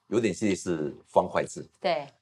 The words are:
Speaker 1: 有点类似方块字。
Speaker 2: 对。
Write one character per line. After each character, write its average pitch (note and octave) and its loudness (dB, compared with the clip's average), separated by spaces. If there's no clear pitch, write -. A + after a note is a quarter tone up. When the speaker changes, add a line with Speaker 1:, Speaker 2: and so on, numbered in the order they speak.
Speaker 1:
有 - 2
点 G#2+ 2
类 G2+ 2
似 D#2 -4
方 E2+ 2
块 D2+ 0
字。 C#2+ -12
Speaker 2:
对。 D#3+ -2